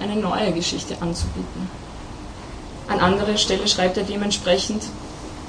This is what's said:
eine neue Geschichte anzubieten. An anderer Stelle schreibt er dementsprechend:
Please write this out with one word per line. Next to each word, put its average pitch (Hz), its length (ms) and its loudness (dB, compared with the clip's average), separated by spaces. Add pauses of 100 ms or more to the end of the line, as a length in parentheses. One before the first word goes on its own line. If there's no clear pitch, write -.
eine 208 160 0
neue 196 340 2
Geschichte - 480 -2
anzubieten. 180 720 -2 (1200)
An - 100 2
anderer 208 380 6
Stelle 202 300 2
schreibt 185 300 4
er 202 60 2
dementsprechend: 202 800 2 (640)